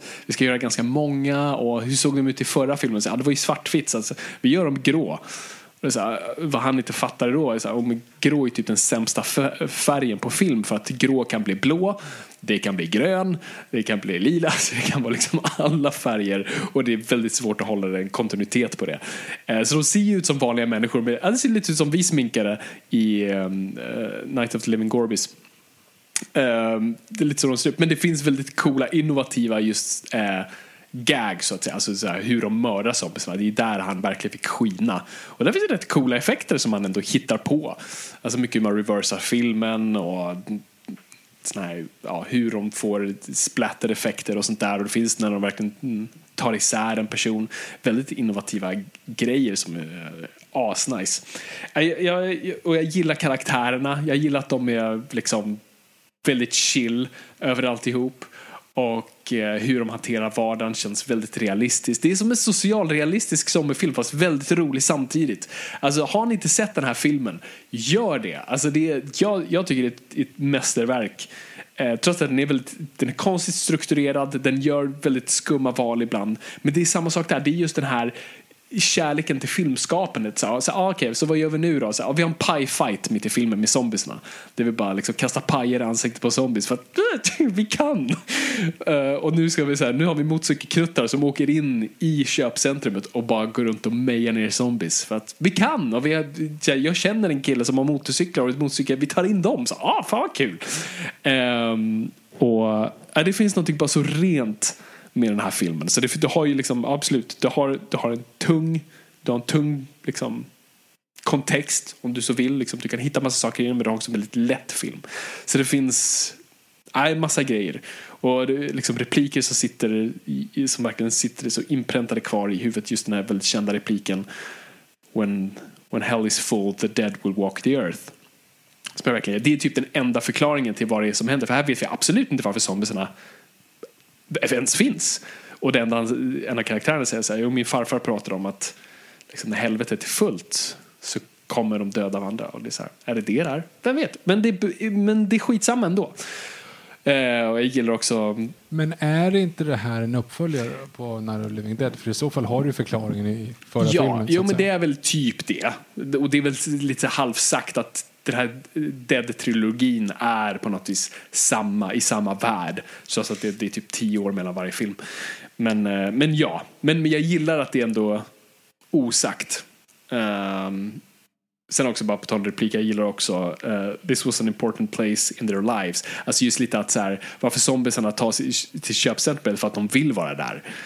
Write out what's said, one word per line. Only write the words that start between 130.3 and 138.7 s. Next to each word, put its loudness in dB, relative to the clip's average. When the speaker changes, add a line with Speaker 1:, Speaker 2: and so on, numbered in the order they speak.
Speaker 1:
till -2
vad 2
det 2
är 0
som 0
händer. 0
För 0
här 4
vet 0
vi -2
absolut 2
inte 0
varför 0
zombiesarna -2
ens 0
finns. 2
Och 0
det 4
enda, 2
en -2
av 0
karaktärerna 0
säger -2
så -2
här: 0
"Jo, 2
min 2
farfar 0
pratar -4
om -4
att, -8